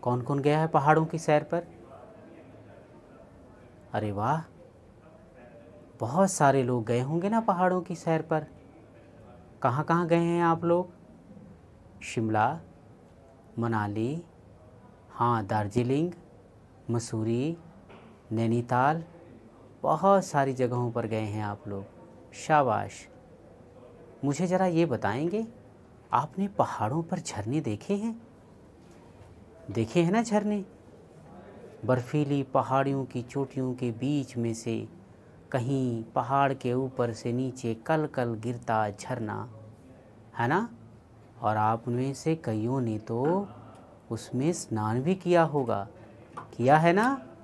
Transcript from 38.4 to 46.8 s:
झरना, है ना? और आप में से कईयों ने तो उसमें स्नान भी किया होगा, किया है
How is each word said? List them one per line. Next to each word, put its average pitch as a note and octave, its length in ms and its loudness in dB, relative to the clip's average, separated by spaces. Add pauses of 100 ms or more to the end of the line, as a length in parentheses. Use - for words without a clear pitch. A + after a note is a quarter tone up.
झरना, G#2+ 640 -8 (840)
है A#2+ 100 2
ना? G3 200 0 (760)
और G#2+ 140 2
आप A2+ 320 2
में B2+ 260 -2
से D#3+ 220 -2
कईयों A#2+ 440 -2
ने A2 180 -2
तो D3+ 500 0 (600)
उसमें B2+ 420 -2
स्नान A2 500 -2
भी F3 120 2
किया F3 280 4
होगा, A#2 460 0 (680)
किया C3 200 6
है E3+ 160 6